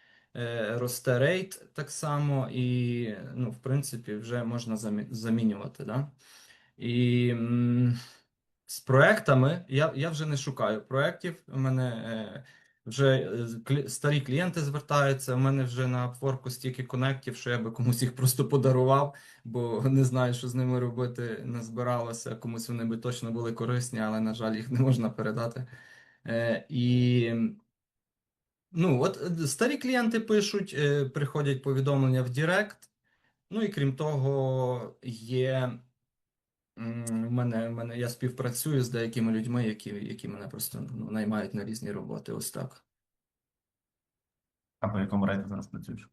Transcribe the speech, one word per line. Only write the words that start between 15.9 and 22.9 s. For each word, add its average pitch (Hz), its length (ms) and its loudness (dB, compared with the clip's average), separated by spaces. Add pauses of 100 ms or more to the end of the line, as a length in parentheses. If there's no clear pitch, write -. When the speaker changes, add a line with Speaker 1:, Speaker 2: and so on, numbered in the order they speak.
Speaker 1:
Upwork 131 400 -4
стільки 127 340 -6
конектів, 127 520 -2
що - 140 -6
я 120 80 2
би 113 140 -4
комусь 120 300 2
їх 123 140 0
просто 127 320 2
подарував, 135 680 4 (280)
бо 117 380 -2
не 135 220 6
знаю, 127 300 2
що 127 140 -6
з 120 80 -6
ними 127 240 0
робити, 120 680 -4
назбиралося, 117 880 -4
комусь 117 340 -8
вони 117 160 -4
би 113 120 -2